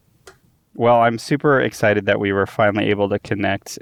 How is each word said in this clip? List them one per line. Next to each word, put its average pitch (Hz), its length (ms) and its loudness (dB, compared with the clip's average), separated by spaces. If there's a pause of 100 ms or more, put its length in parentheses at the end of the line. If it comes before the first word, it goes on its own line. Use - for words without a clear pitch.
(760)
Well, 117 260 4
I'm 117 180 2
super 143 420 0
excited 104 460 0
that 101 140 0
we 101 120 -2
were 98 140 0
finally 104 440 0
able 101 200 0
to 101 80 -2
connect 98 640 -6